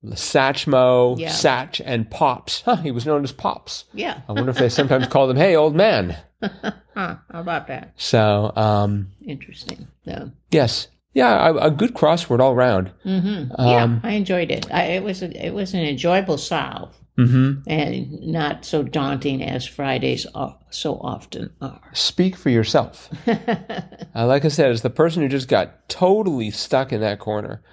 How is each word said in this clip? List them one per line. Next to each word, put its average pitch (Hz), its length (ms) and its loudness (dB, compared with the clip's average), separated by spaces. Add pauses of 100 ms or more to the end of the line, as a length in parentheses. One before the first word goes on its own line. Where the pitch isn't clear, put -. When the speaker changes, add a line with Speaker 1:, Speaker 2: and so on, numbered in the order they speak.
Speaker 1:
Satchmo, 127 1120 2
Speaker 2:
Yeah. 165 120 -6
Speaker 1:
Satch, 139 540 0
and 117 260 -4
Pops. - 520 -2
Huh, 240 140 2
he 156 140 -6
was 120 160 -6
known 147 180 0
as - 80 -6
Pops. - 600 -8
Speaker 2:
Yeah. 262 360 -8
Speaker 1:
I 113 40 -6
wonder 120 180 -2
if 120 80 -4
they 123 100 4
sometimes 131 380 2
called 135 240 4
him, 127 60 0
"Hey, 175 200 4
old 151 180 4
man." 131 420 2 (260)
Speaker 2:
<laughs> 220 40 -4 (500)
Huh, 190 200 -6 (160)
how 170 80 -12
about 170 260 -6
that? - 300 -12
Speaker 1:
So, 107 580 2
um, 104 540 0 (180)
Speaker 2:
Interesting. - 640 -14 (160)
Yeah. - 220 -12 (260)
Speaker 1:
yes. 131 340 2 (260)
Yeah, 233 360 4
a, 165 80 4
a 156 160 2
good 214 200 0
crossword 156 460 2
all 131 160 4
round. 110 380 2 (120)
Speaker 2:
Mm-hmm. 190 460 -2 (100)
Speaker 1:
Um, 117 440 4
Speaker 2:
Yeah, - 40 -2
I - 40 -2
enjoyed 180 400 0
it. - 200 -6
I, 180 120 2 (140)
it 190 40 -4
was 190 180 -6
a, - 260 -10
it 143 60 -6
was 196 220 -6
an 180 60 0
enjoyable 165 580 0
solve. - 560 -6 (240)
Speaker 1:
Mm-hmm. 131 500 4
Speaker 2:
And 139 540 -4
not 160 420 -4
so 151 200 -2
daunting 139 580 -4
as 127 240 -6
Fridays 131 580 -4 (120)
o-, - 200 -8 (140)
so - 280 -6
often - 520 -10 (100)
are. 131 200 -12 (140)
Speaker 1:
Speak - 420 0
for - 140 -2
yourself. 117 580 0 (180)
Speaker 2:
<laughs> - 20 0 (880)
Speaker 1:
Uh, 117 120 0
like 139 160 4
I 160 40 4
said, 143 220 4
as 113 120 -2
the 127 80 0
person 160 320 2
who 139 60 0
just 127 200 -4
got 98 400 0
totally 185 640 0
stuck 131 400 -2
in 110 80 -2
that 104 180 -2
corner. 107 420 -6 (120)